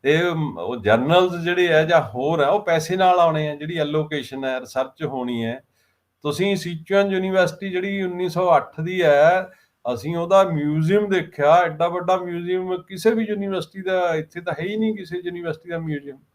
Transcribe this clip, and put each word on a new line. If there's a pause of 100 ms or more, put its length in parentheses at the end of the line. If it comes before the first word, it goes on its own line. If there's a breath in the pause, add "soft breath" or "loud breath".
ਤੇ (400)
ਉਹ
ਜਰਨਲਜ਼
ਜਿਹੜੇ
ਆ
ਜਾਂ
ਹੋਰ
ਆ,
ਉਹ
ਪੈਸੇ
ਨਾਲ
ਆਉਣੇ
ਆ।
ਜਿਹੜੀ
ਐਲੋਕੇਸ਼ਨ
ਹੈ,
ਰਿਸਰਚ
ਹੋਣੀ
ਹੈ। (600)
ਤੁਸੀਂ
ਸਿਚੁਅਨ
ਯੂਨੀਵਰਸਿਟੀ
ਜਿਹੜੀ
ਉੱਨੀ
ਸੌ
ਅੱਠ
ਦੀ
ਹੈ, (440 soft breath)
ਅਸੀਂ
ਉਹਦਾ
ਮਿਊਜ਼ੀਅਮ
ਦੇਖਿਆ,
ਐਡਾ
ਵੱਡਾ
ਮਿਊਜ਼ੀਅਮ
ਕਿਸੇ
ਵੀ
ਯੂਨੀਵਰਸਿਟੀ
ਦਾ,
ਇੱਥੇ
ਤਾਂ
ਹੈ
ਹੀ
ਨਹੀਂ
ਕਿਸੇ
ਯੂਨੀਵਰਸਿਟੀ
ਦਾ
ਮਿਊਜ਼ੀਅਮ। (180)